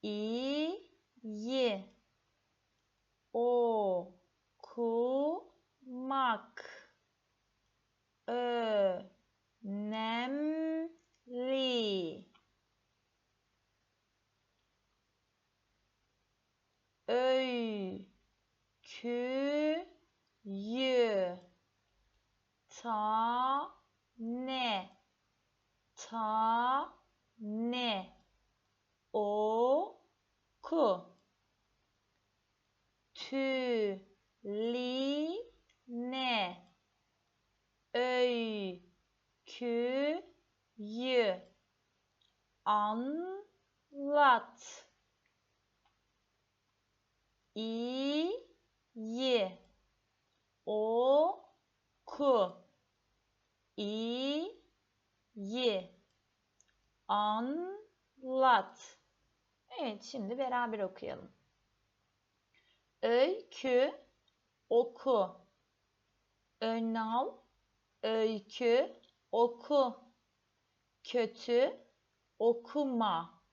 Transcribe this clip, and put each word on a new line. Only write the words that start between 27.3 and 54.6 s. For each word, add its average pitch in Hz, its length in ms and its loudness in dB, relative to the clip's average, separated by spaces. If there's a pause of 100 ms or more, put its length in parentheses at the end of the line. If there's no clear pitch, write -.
Oku. 226 2000 0 (2000)
Tüline. 247 3500 -4 (1300)
Öyküyü. 240 2250 -2 (2500)
Anlat. 277 2250 0 (2750)
İyi. 262 1000 -2 (2250)
Oku. 240 2000 2 (1120)
İyi. 247 840 -4 (2500)